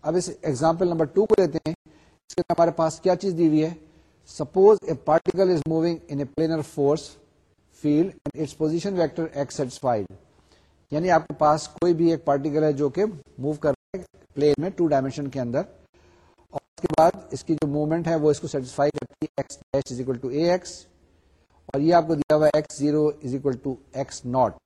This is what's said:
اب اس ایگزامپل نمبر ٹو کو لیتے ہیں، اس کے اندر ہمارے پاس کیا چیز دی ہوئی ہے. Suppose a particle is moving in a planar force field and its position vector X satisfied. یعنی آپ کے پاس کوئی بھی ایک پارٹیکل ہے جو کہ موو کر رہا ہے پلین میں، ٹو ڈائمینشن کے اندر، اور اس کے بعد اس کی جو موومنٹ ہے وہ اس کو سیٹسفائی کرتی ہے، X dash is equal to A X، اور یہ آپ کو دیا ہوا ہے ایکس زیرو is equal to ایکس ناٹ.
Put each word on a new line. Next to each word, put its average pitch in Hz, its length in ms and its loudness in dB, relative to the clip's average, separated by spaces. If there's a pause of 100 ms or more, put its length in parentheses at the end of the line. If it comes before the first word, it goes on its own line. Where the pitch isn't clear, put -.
اب 160 120 -2
اس 180 140 -2 (120)
ایگزامپل 160 480 0
نمبر 160 160 0 (100)
ٹو 208 100 4
کو 214 160 4
لیتے 160 260 0
ہیں، 160 60 -4
اس - 640 -20
کے 175 60 -2
اندر 170 120 -2
ہمارے 170 240 4
پاس 160 220 -2
کیا 185 220 2
چیز 185 160 -4
دی 165 100 4
ہوئی 156 160 4
ہے. 165 100 -4 (560)
Suppose 196 480 4 (160)
a - 20 -2 (120)
particle 180 460 2
is 151 80 2 (100)
moving 160 260 0 (160)
in 139 80 -4
a 143 40 -4
planar 160 360 -2 (140)
force 147 280 2 (800)
field 151 280 2 (140)
and - 180 -8
its 143 180 -8
position 165 400 -2
vector 160 240 -2 (180)
X - 180 -10
satisfied. 123 440 -2 (840)
یعنی 170 200 0
آپ 165 160 2
کے - 100 -12
پاس 151 300 2
کوئی 175 260 0
بھی 165 180 2
ایک 160 140 -4
پارٹیکل 143 380 0
ہے 151 80 2 (100)
جو 143 140 0
کہ 196 100 0
موو 151 560 -8
کر 147 100 0
رہا - 280 -8
ہے 180 40 -14 (300)
پلین 143 280 2
میں، 170 160 -2
ٹو 170 100 2
ڈائمینشن 139 420 -2
کے 135 100 -8
اندر، 123 220 -4 (880)
اور - 100 -10
اس - 200 -20
کے 165 160 -4
بعد - 360 2
اس 135 100 -10
کی 165 180 -2
جو 151 60 0
موومنٹ 151 400 -2
ہے 165 80 0
وہ 151 160 2
اس 143 80 0
کو - 80 -10
سیٹسفائی 139 520 -2
کرتی - 260 -10
ہے، - 160 -8
X - 160 -10 (180)
dash - 180 -4
is 123 100 -6
equal 123 220 -4
to 123 80 -6
A 170 240 2
X، - 180 -10 (1000)
اور 139 80 -2
یہ 165 120 4
آپ 165 140 4
کو 165 80 0
دیا 151 200 0
ہوا 151 120 4
ہے 151 100 2
ایکس - 200 -4
زیرو 147 300 2 (180)
is 131 140 -4
equal 135 260 -2
to 131 100 -4 (180)
ایکس - 320 -10
ناٹ. 123 400 0